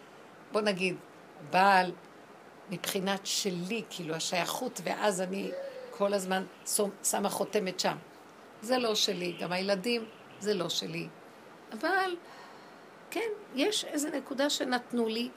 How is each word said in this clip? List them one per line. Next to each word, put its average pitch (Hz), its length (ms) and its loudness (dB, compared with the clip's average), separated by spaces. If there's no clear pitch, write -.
בוא 208 80 4
נגיד, 185 360 2
בעל, 185 420 8
מבחינת 196 560 -2
שלי, 185 640 -2
כאילו, 160 240 -6
השייכות, 170 720 -2
ואז 190 360 2
אני 190 300 -2
כל 202 240 2
הזמן 190 300 2
שום-, 202 240 2
שמה 202 240 2
חותמת 185 520 0
שם. 160 160 2
זה 247 160 2
לא 226 160 2
שלי, 180 460 0
גם 180 120 -2
הילדים, 202 520 2
זה 202 140 2
לא 170 140 0
שלי. 165 400 -4
אבל, 349 440 2
כן, 440 180 -2
יש 349 300 2
איזו 302 240 -2
נקודה 277 420 0
שנתנו 247 580 0
לי. 233 280 0